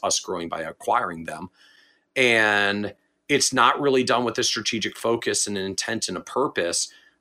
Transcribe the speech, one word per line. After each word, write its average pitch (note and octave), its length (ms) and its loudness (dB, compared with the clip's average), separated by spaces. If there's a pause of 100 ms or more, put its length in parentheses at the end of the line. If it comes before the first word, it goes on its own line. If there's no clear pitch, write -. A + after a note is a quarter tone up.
us F#2+ 180 0
growing F2 280 -6
by E2 120 -6
acquiring E2+ 640 -2
them." D#2+ 260 -10 (640)
And G#2 800 2 (340)
it's C#3+ 240 2
not C3 280 4
really C3+ 240 4
done B2 200 2
with A2+ 140 -2
a B2 60 0
strategic A2 520 -2
focus A2+ 520 0
and G2+ 100 -4
an F#2+ 80 -4
intent G2+ 420 -4
and F#2 80 -4
a E2+ 40 -6
purpose. F#2 720 -2 (280)